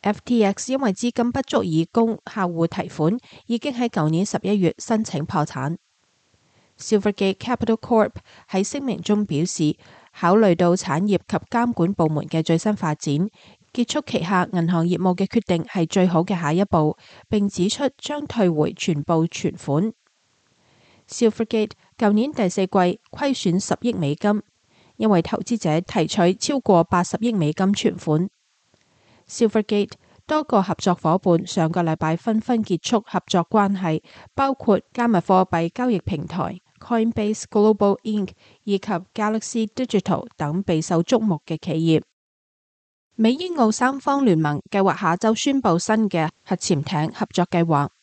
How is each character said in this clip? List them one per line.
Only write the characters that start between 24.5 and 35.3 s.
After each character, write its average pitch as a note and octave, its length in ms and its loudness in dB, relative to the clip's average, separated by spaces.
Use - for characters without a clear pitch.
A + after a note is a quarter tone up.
因 A3 120 2
為 G3 140 4
投 - 160 -4
資 A3 200 -4
者 D#3+ 220 0
提 F3 240 -2
取 F3+ 300 2
超 C#4+ 240 -2
過 F3 240 4
八 F3+ 200 0
十 - 160 -4
億 A3+ 140 0
美 D#3 180 0
金 F#3+ 220 0
存 - 240 0
款。 E3 320 0
Silvergate G#3+ 600 0
多 D4+ 160 0
個 A3 200 2
合 F#3+ 140 -2
作 F3 200 0
伙 E3+ 220 0
伴 F3 280 2
上 D#3+ 240 0
個 E3+ 140 0
禮 D#3+ 140 -2
拜 D#3+ 180 -2
紛 A3 240 -2
紛 A3+ 240 -2
結 F3 240 -4
束 G#3+ 180 0
合 - 220 -4
作 F3 220 0
關 G3+ 280 2
係， D#3+ 240 -2
包 C#4 200 0
括 G3+ 260 2
加 A#3+ 120 -2
密 A3 120 4
貨 F#3 280 4